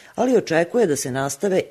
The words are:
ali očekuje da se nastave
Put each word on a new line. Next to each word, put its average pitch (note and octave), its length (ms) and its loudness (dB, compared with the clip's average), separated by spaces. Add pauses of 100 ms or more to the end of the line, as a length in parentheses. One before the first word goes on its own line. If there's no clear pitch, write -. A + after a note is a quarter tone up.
(140)
ali B3 220 2
očekuje E3+ 500 2
da D3 100 0
se C3 140 -6
nastave C#3 500 -2 (100)